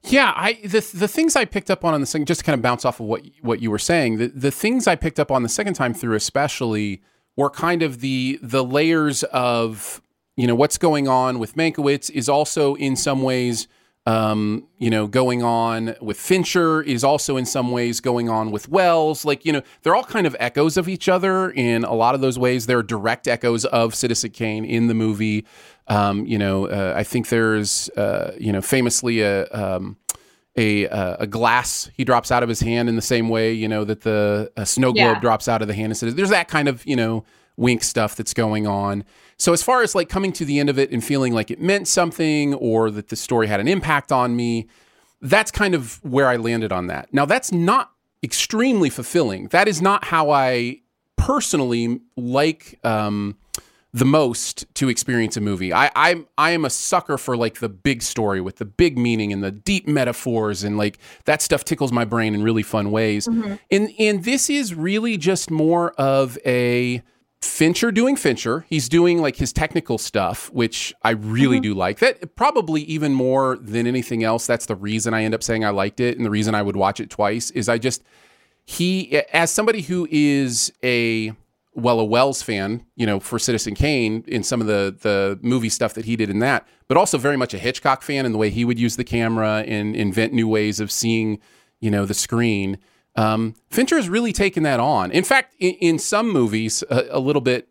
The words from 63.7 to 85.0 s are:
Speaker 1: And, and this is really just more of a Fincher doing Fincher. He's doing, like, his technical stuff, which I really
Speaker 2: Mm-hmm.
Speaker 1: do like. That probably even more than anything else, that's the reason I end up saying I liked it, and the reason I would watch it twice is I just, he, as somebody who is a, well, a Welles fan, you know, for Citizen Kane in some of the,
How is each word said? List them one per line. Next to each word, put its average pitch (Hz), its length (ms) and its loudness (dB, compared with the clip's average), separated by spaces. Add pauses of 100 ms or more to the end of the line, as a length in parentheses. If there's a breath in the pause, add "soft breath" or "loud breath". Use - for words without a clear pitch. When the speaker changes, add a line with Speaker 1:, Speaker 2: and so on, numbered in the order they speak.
Speaker 1:
And, 208 260 2
and 208 280 2
this 262 240 0
is 262 260 -2
really 202 420 -2
just 180 320 -2
more 165 420 2
of 135 540 2
a 123 560 0 (400)
Fincher 170 480 2
doing 240 280 2
Fincher. 131 500 -2
He's 139 220 -2
doing, 170 320 4
like, 143 160 -2
his 131 160 -4
technical - 440 -2
stuff, - 540 -4
which - 420 -2 (100)
I 113 80 4
really 113 460 2
Speaker 2:
Mm-hmm. - 60 2
Speaker 1:
do 104 120 -2
like. 95 240 -2
That - 360 0
probably 202 460 0
even 151 320 -2
more 131 480 2
than 117 260 -2
anything 120 380 -2
else, 113 200 0
that's 117 200 0
the 110 100 -4
reason 107 380 -2
I 110 100 0
end 110 100 0
up 113 80 -2
saying 113 220 -2
I 107 60 2
liked 101 320 -2
it, 120 160 0
and 120 80 -2
the 107 60 0
reason 107 220 2
I 104 80 2
would 101 140 -2
watch 98 240 0
it 101 100 -8
twice 107 420 -2
is 117 180 -2
I 117 80 2
just, 117 260 -4 (600 soft breath)
he, 180 500 -2 (160)
as 165 200 2
somebody 220 300 0
who 170 300 -4
is 139 600 0 (100)
a, 113 500 0 (420)
well, 117 240 2
a 110 60 2
Welles 127 360 2
fan, 107 440 -4 (100)
you 117 100 0
know, 101 140 2
for - 180 -6
Citizen 110 380 -2
Kane 117 520 0
in 107 160 -2
some 120 180 -2
of 107 60 0
the, 98 340 0